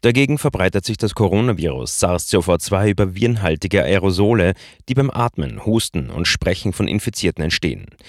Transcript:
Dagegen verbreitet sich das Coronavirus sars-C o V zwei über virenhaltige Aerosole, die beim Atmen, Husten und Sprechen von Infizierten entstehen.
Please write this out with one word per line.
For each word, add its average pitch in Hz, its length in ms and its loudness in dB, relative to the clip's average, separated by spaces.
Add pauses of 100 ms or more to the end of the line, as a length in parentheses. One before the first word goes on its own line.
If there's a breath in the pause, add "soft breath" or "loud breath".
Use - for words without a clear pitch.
Dagegen 135 360 2
verbreitet 95 480 0
sich 107 120 -6
das 107 180 -2
Coronavirus 85 840 0
sars-C 90 380 0
o 90 40 4
V 87 160 2
zwei 101 320 0
über 95 260 0
virenhaltige 98 680 0
Aerosole, 95 680 2 (360 loud breath)
die 131 40 0
beim 135 160 2
Atmen, 98 560 -4
Husten 107 440 -2
und 85 180 -4
Sprechen - 460 -2
von - 160 -2
Infizierten - 540 -2
entstehen. 67 420 -2 (240 loud breath)